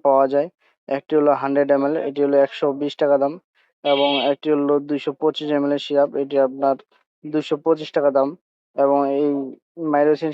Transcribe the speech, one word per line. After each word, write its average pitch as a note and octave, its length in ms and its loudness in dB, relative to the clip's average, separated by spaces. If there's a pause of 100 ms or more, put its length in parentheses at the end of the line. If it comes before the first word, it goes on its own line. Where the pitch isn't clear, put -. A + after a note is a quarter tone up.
পাওয়া C#3 260 6
যায়। C#3+ 160 0 (400)
একটি C#3 300 -6
হলো D3 120 4 (100)
হান্ড্রেড C#3 360 0
এমএল, C#3+ 180 0 (140)
এটি C#3 140 -6
হলো C#3+ 220 2
একশো - 220 -2 (140)
বিশ D3 120 -4 (100)
টাকা C#3+ 200 4
দাম, C#3+ 100 0 (520)
এবং C#3+ 260 2 (200)
একটি C#3+ 200 -4
হলো C#3+ 240 2 (140)
দুইশো D3 220 -4 (100)
পঁচিশ D3+ 360 -2
এমএল C#3+ 200 0
এর C#3 100 -6
সিরাপ, C#3+ 240 0 (120)
এটি C#3 140 -4 (100)
আপনার C3+ 300 -2 (480)
দুইশো D3+ 300 -4 (100)
পঁচিশ D#3 320 0
টাকা C#3+ 200 2
দাম, C3+ 120 2 (480)
এবং C#3+ 220 2 (200)
এই D3 100 0 (640)
মাইরোসিন D3+ 420 2